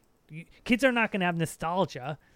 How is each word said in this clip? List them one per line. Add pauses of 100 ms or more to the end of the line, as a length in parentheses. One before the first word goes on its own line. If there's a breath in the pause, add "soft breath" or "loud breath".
(280)
You, (180 soft breath)
kids
are
not
gonna
have
nostalgia. (180 soft breath)